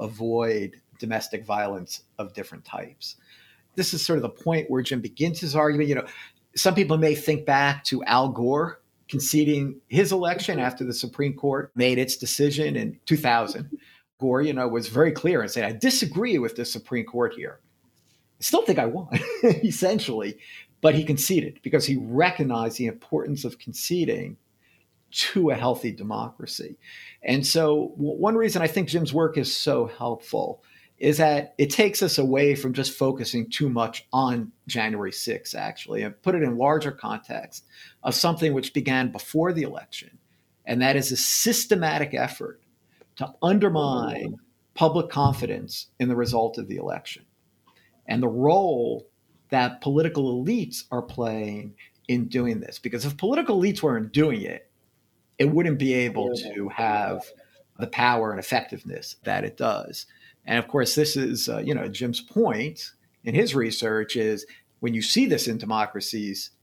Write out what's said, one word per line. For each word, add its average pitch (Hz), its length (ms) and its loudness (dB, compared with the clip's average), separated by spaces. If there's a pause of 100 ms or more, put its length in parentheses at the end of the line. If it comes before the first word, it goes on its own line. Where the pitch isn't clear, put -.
avoid 110 800 -2 (180)
domestic 110 460 -6
violence 101 580 -6 (160)
of 101 140 -10
different - 320 -14
types. - 520 -14 (600)
This 180 180 -2
is 156 100 -4
sort 160 140 2
of 123 40 0
the 110 60 -2
point 165 420 -2
where 127 120 0
Jim 127 180 -4
begins 156 400 -2
his 147 140 -4
argument. 151 340 4
You 143 80 4
know, 123 100 -4 (500)
some 185 180 4
people 165 240 4
may 156 160 4
think 147 320 -2
back 139 380 4
to 127 200 -2
Al 127 240 4
Gore 131 520 0 (280)
conceding 143 800 2
his 175 240 4
election 180 460 0
after 127 260 -2
the 123 80 -4
Supreme 135 420 -2
Court 139 400 -2
made 123 240 4
its 127 180 0
decision 143 600 0
in 110 300 -4
two 160 100 4
thousand. 117 600 0 (400)
Gore, 131 240 2
you 151 100 2
know, 127 160 0
was 113 200 -2
very 147 240 4
clear 170 280 2
and 104 100 -4
said, 117 140 -2
"I 107 80 -2
disagree 202 640 2
with 117 180 -2
the 120 80 -4
Supreme 117 420 -6
Court 120 280 0
here. - 260 -12 (800)
I - 20 -12
still 453 200 2
think - 160 2
I 120 80 2
won," 160 220 -4 (200)
<laughs> - 140 -6
essentially. 175 960 2 (440)
But 156 120 8
he 156 100 2
conceded 156 580 0
because 135 240 2
he 139 100 0
recognized 120 800 0
the 123 80 0
importance 143 580 -4
of 117 140 -6
conceding 120 800 -2 (720)
to - 400 2
a 127 40 2
healthy 120 380 -2
democracy. 107 840 -10 (460)
And 135 240 0
so 151 500 2
w-, 147 200 -2
one 214 200 2
reason 214 260 2
I 165 40 2
think 196 220 0
Jim's 160 240 0
work 160 240 2
is 131 180 -2
so 127 320 0
helpful - 760 -6 (360)
is 147 180 4
that 151 400 2
it 143 140 2
takes 208 320 2
us 156 160 0
away 139 360 4
from 131 200 -4
just 131 180 -2
focusing 127 560 -2
too 143 220 0
much 117 420 -2
on 123 400 0 (140)
January 107 460 -2
sixth, - 420 -6
actually, 107 480 -6
and 104 200 -8
put 185 120 2
it 165 80 2
in 120 160 0
larger 143 340 2
context - 720 -10 (380)
of - 120 -2
something 165 380 2
which 131 220 -4
began 131 360 0
before 160 420 -2
the 160 100 -2
election. - 560 -10 (480)
And 117 160 2
that 135 140 4
is 131 140 0
a 127 60 -2
systematic 160 960 2
effort - 480 -4 (560)
to 135 160 -6 (100)
undermine 139 960 2 (380)
public 160 340 2
confidence 135 800 0 (120)
in 123 100 0
the 123 80 0
result 117 420 0
of 101 100 -8
the 98 80 -8
election - 480 -10 (800)
and 117 160 0
the 123 60 2
role 127 800 2 (420)
that 123 320 2
political 139 640 2
elites 220 460 -2
are 123 120 -4
playing 107 720 -6 (340)
in 123 200 0
doing 120 320 -2
this. - 180 -14
Because 120 280 -6
if 143 100 -6
political 240 420 0
elites 190 240 0
weren't 113 300 0
doing 147 300 2
it, - 280 -10 (680)
it 143 120 4
wouldn't 156 280 2
be 135 160 2
able 113 420 0
to 101 320 -6
have 104 560 -2 (540)
the 117 80 -4
power 120 440 4
and 95 80 -4
effectiveness - 840 -6
that 98 200 -2
it 98 120 -8
does. 104 480 -4 (400)
And 113 140 0
of 117 100 -4
course, 127 260 0
this 147 220 2
is, 127 320 -2
uh, 110 100 -4
you 139 160 -2
know, - 140 -4
Jim's 120 320 -6
point 151 720 -2 (320)
in 117 100 -4
his 208 200 4
research 110 640 0
is 107 280 0 (360)
when 120 120 -2
you 113 80 -2
see 247 260 2
this 156 220 0
in 110 80 -2
democracies, 107 920 -4 (120)